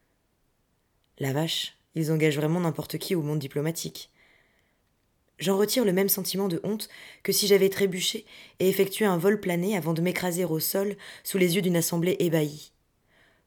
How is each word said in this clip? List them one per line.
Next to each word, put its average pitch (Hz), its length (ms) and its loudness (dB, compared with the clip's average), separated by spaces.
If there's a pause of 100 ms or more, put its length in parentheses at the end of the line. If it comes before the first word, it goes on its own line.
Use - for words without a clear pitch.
(1200)
La 135 140 -2
vache, 156 440 -4 (180)
ils 160 160 -2
engagent 156 260 2
vraiment 156 220 0
n'importe 160 400 -2
qui - 160 -4
au 165 80 0
monde 151 160 -2
diplomatique. 151 720 -6 (1300)
J'en 190 180 0
retire 214 280 2
le 190 80 2
même 196 160 2
sentiment 190 400 -2
de 165 160 -2
honte 214 240 -4 (340)
que 196 100 -2
si 202 140 0
j'avais 196 220 6
trébuché 196 560 -2 (340)
et 185 100 4
effectué 190 360 2
un 185 120 4
vol 202 240 2
plané 180 360 0
avant 165 160 -2
de 165 100 0
m'écraser 180 420 0
au 160 140 0
sol 196 380 -2 (260)
sous - 160 -4
les 180 160 4
yeux 202 80 2
d'une 175 140 2
assemblée 170 420 0
ébahie. 156 540 0 (760)